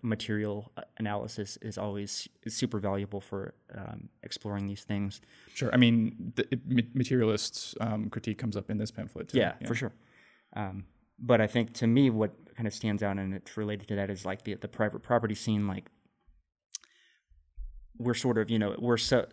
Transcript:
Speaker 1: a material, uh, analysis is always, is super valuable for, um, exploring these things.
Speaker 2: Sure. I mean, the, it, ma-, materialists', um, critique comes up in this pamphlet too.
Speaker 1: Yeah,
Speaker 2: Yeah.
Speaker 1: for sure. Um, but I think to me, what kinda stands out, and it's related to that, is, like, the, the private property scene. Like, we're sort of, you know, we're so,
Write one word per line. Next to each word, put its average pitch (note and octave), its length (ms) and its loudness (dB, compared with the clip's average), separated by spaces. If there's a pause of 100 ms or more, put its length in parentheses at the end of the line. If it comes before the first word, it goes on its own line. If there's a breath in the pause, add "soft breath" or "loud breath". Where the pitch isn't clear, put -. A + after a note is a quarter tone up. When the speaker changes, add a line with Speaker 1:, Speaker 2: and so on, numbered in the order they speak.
Speaker 1:
a - 40 -4
material, G#2+ 720 -2
uh, - 40 -8 (140)
analysis G#2 640 -4
is G#2+ 160 -8
always, G2+ 500 -4 (180)
is A2 120 -6
super A2 240 -2
valuable G2 400 -2
for, - 340 -8 (220)
um, - 320 -12 (140)
exploring G2+ 440 -6
these G2 180 -6
things. G2+ 360 -4 (340 loud breath)
Speaker 2:
Sure. - 200 -2
I - 20 8
mean, A#2 600 6
the, A#2+ 140 0
it, B2 160 0
ma-, A#2+ 160 4 (120)
materialists', A#2 880 2
um, G#2+ 260 -2
critique G#2+ 300 -4
comes G#2+ 180 -2
up G2+ 140 -6
in G#2+ 80 -2
this G#2+ 120 -2
pamphlet - 380 -10
too. C3+ 100 2
Speaker 1:
Yeah, G2 220 4
Speaker 2:
Yeah. - 80 -8
Speaker 1:
for A#2+ 60 0
sure. A2+ 180 -4 (640 soft breath)
Um, G2 280 -6 (340)
but A#2+ 240 6
I G#2+ 40 4
think A2+ 280 0
to A#2+ 120 0
me, C3 220 6
what G#2+ 240 2 (240)
kinda A2 140 -4
stands G#2 320 -2
out, G2 160 0
and F#2+ 160 -4
it's - 220 -12
related G#2 320 -4
to A2 80 -4
that, G2 120 -2
is, F#2+ 160 -6
like, F#2+ 200 -6
the, G#2 100 -4
the G2+ 140 -8
private A2 340 -2
property A2 320 2
scene. G#2 320 0
Like, G2 240 -6 (2000 soft breath)
we're A#2+ 160 2
sort A#2 240 2
of, A2 120 2
you A2+ 80 2
know, G#2 200 2
we're A#2+ 180 2
so, A#2 360 2